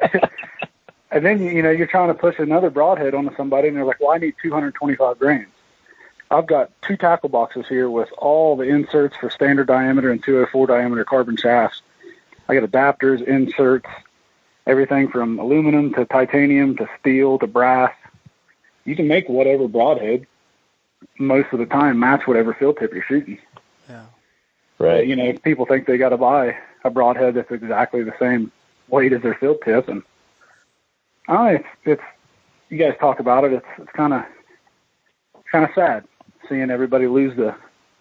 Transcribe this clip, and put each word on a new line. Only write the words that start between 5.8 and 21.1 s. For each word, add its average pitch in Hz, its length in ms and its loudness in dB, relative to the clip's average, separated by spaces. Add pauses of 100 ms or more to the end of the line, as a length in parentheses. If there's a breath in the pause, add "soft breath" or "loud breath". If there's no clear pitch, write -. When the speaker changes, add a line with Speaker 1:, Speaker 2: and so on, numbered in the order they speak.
Speaker 1:
I've 160 160 0
got 143 240 0 (120)
two 202 140 -4
tackle 165 320 0
boxes 117 400 -4
here 127 200 -2
with 117 200 -2 (100)
all 151 380 2
the 131 80 -4
inserts 143 520 0
for 120 140 -8
standard 139 380 0
diameter 131 420 2
and 117 120 -2
two 135 180 2
oh 127 60 2
four 131 200 0
diameter 120 380 0
carbon 120 320 0
shafts. 117 460 0 (680 loud breath)
I - 100 0
got 110 100 -2
adapters, 131 540 0
inserts, 131 680 0 (760)
everything 135 420 2
from 117 300 -4
aluminum 147 560 2
to 127 100 0
titanium 139 720 2
to 110 120 -6 (120)
steel 131 380 2
to 123 80 -2
brass. 127 480 2 (880)
You 151 120 -6
can 165 100 0
make 170 220 0
whatever 135 400 2
broadhead 120 580 0 (920)